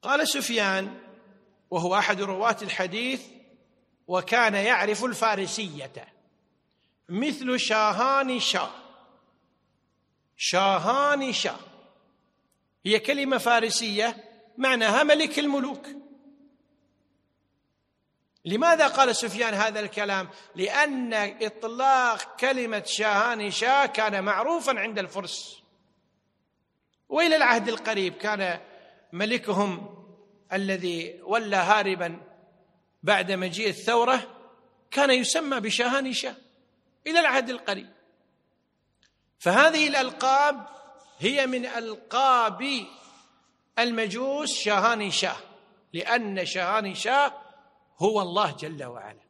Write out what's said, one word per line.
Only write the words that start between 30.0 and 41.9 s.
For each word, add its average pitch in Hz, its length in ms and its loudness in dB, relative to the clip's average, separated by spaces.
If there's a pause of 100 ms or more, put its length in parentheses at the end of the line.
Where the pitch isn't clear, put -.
الذي 180 680 -4
ولى 208 340 -2
هاربا 185 640 2 (840)
بعد 190 300 2
مجيء 185 360 -2
الثورة 240 600 2 (600)
كان 277 200 4
يسمى 269 500 0
بشاهان 247 520 0
شاه 254 220 -6 (720)
إلى 330 140 2
العهد 262 300 2
القريب. 208 400 -8 (1500)
فهذه 302 500 4
الألقاب 269 800 2 (520)
هي 269 280 0
من 254 200 -4
ألقاب 233 1200 0 (920)